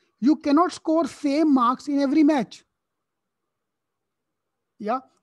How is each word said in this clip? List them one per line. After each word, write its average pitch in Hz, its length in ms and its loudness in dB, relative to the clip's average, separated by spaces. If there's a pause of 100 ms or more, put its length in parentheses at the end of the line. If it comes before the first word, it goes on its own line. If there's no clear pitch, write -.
(200)
You 277 160 2
cannot 302 360 0
score 320 340 -2
same 294 480 -2
marks 247 340 0
in 277 120 -2
every 285 240 2
match. 285 400 -2 (2250)
Yeah, 220 220 -6 (220)